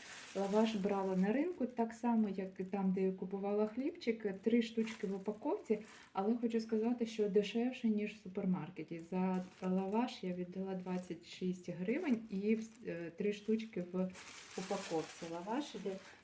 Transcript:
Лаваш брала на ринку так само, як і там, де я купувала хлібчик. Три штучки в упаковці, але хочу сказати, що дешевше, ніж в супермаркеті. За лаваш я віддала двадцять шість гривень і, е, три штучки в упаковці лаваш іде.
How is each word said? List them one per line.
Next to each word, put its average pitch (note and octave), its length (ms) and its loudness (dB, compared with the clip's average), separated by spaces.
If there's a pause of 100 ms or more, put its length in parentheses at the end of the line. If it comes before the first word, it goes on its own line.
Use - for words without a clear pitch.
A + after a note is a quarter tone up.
(360)
Лаваш G#3+ 400 4
брала F#3+ 400 2
на F#3+ 180 4
ринку D4+ 320 0
так A3+ 280 -2
само, A3+ 360 2
як F#3+ 300 -6
і F#3+ 40 -2
там, F#3+ 280 2
де F#3+ 100 2
я F#3+ 100 4
купувала G3+ 560 0
хлібчик. A3 760 -2
Три A3+ 200 6
штучки A3 460 -2
в F#3+ 80 -2
упаковці, A3 640 0 (340)
але G3+ 220 2
хочу A3+ 240 2
сказати, A3+ 460 2
що G#3 240 0
дешевше, A3+ 580 4
ніж G#3 260 2
в - 100 -18
супермаркеті. E3+ 800 -2
За F#3 440 0 (160)
лаваш F#3+ 600 2
я F3+ 100 -2
віддала F#3+ 420 -4
двадцять F#3 520 -4
шість F3+ 420 -4
гривень A3+ 500 0 (100)
і, G#3 300 2 (280)
е, E3+ 300 -6
три G#3 160 0
штучки A3 480 -2 (100)
в F#3 180 0 (480)
упаковці F#3 720 -2
лаваш G#3+ 440 -4
іде. F#3+ 200 -4 (280)